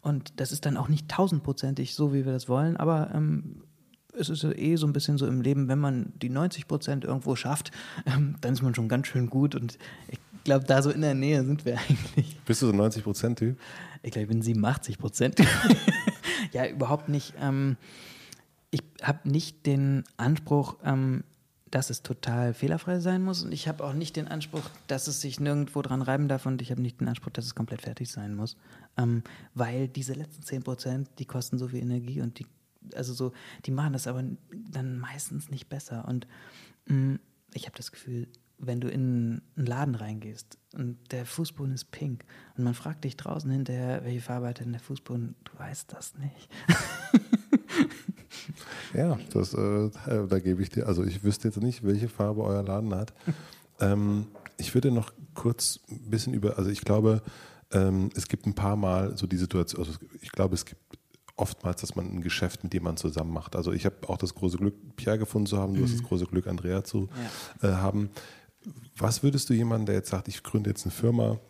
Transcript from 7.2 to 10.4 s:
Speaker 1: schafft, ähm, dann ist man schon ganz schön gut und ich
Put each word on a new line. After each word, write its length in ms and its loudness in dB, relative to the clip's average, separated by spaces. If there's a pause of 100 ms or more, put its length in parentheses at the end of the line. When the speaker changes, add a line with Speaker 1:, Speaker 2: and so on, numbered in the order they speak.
Speaker 1:
schafft, 340 -2 (360)
ähm, 340 2
dann 140 0
ist 60 0
man 140 2
schon 140 0
ganz 180 2
schön 240 0
gut 240 2
und 240 -4 (300)
ich 100 -10 (240)